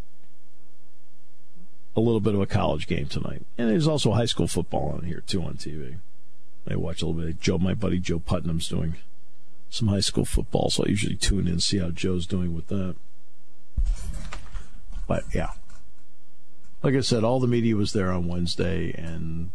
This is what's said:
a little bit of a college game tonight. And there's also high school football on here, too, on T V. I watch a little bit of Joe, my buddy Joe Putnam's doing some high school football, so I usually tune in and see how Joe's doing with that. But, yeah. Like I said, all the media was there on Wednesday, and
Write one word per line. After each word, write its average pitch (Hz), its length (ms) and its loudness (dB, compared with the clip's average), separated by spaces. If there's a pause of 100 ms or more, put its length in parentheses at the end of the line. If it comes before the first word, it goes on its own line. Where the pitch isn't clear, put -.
(1900)
a 113 60 2
little 113 200 4
bit 104 140 2
of 101 60 2
a 98 60 2
college 80 400 0
game 76 200 0
tonight. - 360 -2 (160)
And 233 100 2
there's 180 180 4
also 143 260 2
high 120 120 2
school - 240 0
football 73 480 0
on 73 80 -2
here, 82 220 -2
too, 92 160 0
on 71 160 -2
T 76 180 -2
V. 73 200 -2 (720)
I - 60 -2
watch 87 260 -2
a 80 60 0
little 82 140 0
bit 82 100 0
of 92 100 -2
Joe, 92 180 2
my 92 160 2
buddy 90 260 0
Joe 87 180 0
Putnam's 85 500 0
doing 85 280 0 (720)
some - 160 0
high 101 140 2
school - 240 0
football, - 440 0
so - 140 0
I - 60 0
usually 101 260 0
tune 95 320 2
in 87 60 0
and 87 100 0
see - 160 2
how 87 120 -2
Joe's 90 360 0
doing 90 300 0
with 82 100 -2
that. 92 300 0 (2000)
But, - 160 0 (100)
yeah. 82 180 0 (1300)
Like 131 140 2
I 135 60 2
said, 117 200 2
all 120 160 2
the 127 80 2
media 117 300 4
was 101 160 2
there 95 180 2
on 90 160 0
Wednesday, 87 680 0
and 82 600 -2